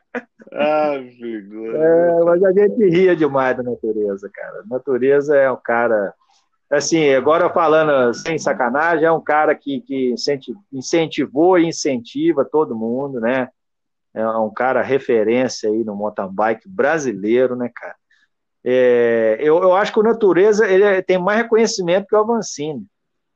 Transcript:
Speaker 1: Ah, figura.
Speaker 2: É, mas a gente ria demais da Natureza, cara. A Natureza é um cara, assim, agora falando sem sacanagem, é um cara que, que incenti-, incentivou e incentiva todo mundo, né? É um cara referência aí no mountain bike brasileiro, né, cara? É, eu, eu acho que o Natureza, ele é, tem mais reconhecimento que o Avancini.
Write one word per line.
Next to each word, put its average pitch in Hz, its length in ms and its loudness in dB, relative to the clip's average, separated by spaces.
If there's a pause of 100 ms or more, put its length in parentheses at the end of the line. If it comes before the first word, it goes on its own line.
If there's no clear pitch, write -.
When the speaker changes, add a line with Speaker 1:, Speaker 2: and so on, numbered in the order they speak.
(520)
Speaker 1:
Ah, 151 420 -2 (240)
figura. 110 600 -10
Speaker 2:
É, 170 460 2
mas 175 200 2
a 190 80 2
gente 202 360 2
ria 180 280 4
demais 135 400 0
da 123 60 -8
Natureza, 104 720 -4
cara. 92 280 -16
A 95 60 -20
Natureza 135 680 0
é 135 140 4
um 120 60 -4
cara, 117 580 -2 (560)
assim, 147 440 2
agora 156 360 2
falando 151 640 2
sem 160 240 -6
sacanagem, 147 640 -2
é 165 80 4
um 151 80 0
cara 151 340 0
que, 139 260 -8
que 131 320 -4
incenti-, 135 420 -6 (180)
incentivou 151 880 0
e 165 80 2
incentiva 143 800 -2
todo 147 320 -2
mundo, 123 440 -6
né? 123 280 -2 (640)
É 110 140 -4
um 110 220 -2
cara 123 300 -2
referência 117 880 -2
aí 110 160 -2
no 104 100 -8
mountain 104 380 -8
bike 107 340 -2
brasileiro, 120 880 -2
né, 123 200 -8
cara? - 220 -16 (680)
É, 120 760 2
eu, 156 220 2
eu 185 140 4
acho 202 160 0
que 220 80 0
o - 20 2
Natureza, 214 640 4
ele 190 180 4
é, 190 180 2
tem 185 160 0
mais 202 240 0
reconhecimento 202 640 0
que 214 100 0
o - 40 6
Avancini. 156 640 -4 (500)